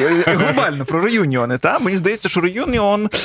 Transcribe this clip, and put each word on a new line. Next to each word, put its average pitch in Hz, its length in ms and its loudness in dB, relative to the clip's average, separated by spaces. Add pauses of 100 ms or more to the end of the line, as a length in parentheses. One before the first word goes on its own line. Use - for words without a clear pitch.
е, 170 240 2
глобально 165 580 0
про 160 160 -2
реюніони, 139 580 0
та? 208 200 0
Мені 196 180 0
здається, 196 320 -2
що 185 120 0
реюніон, 208 680 0 (160)